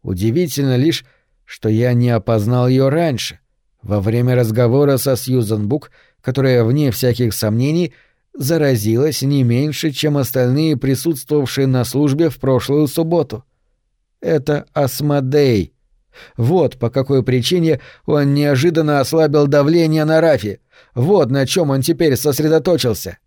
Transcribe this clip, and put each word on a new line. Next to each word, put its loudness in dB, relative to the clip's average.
Удивительно -2
лишь, 0
что -8
я 2
не 2
опознал 0
ее 2
раньше, -2
во -2
время 0
разговора 2
со -2
Сьюзен -2
Бук, -6
которая, 0
вне 2
всяких -2
сомнений, -2
заразилась 0
не 0
меньше, 0
чем -2
остальные 0
присутствовавшие -2
на 0
службе 0
в -6
прошлую 0
субботу. -2
Это -2
Асмодей. 0
Вот 0
по -2
какой 0
причине 0
он 0
неожиданно 2
ослабил 2
давление 2
на 2
Рафи. 0
Вот 0
на 0
чем 0
он 0
теперь 0
сосредоточился. -2